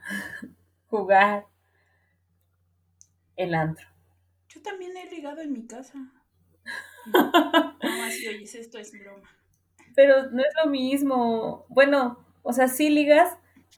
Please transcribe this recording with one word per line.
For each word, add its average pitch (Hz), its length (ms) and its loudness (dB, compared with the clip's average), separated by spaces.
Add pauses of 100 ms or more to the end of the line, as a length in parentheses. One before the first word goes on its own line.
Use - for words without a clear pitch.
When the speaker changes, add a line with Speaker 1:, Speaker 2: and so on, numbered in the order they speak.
Speaker 1:
<laughs> - 840 -16
jugar, 202 560 2 (1900)
el 170 200 -4
antro. 160 320 -6 (640)
Speaker 2:
Yo 320 120 -20
también 370 360 -14
he 359 120 -18
ligado 311 320 -16
en 294 100 -10
mi 226 140 -12
casa. 262 320 -20 (1080)
Speaker 1:
<laughs> - 0 -
Speaker 2:
Mamá, - 1080 0
si 233 160 -10
oyes 208 280 -14
esto, 233 220 -20
es 208 200 -20
broma. 202 300 -20 (680)
Speaker 1:
Pero 269 340 6
no 240 120 -2
es 302 120 0 (100)
lo 302 60 2
mismo. 254 1000 -2
Bueno, 262 540 2 (200)
o - 100 -4
sea, 254 140 2
sí 302 220 0
ligas, 294 460 4 (420)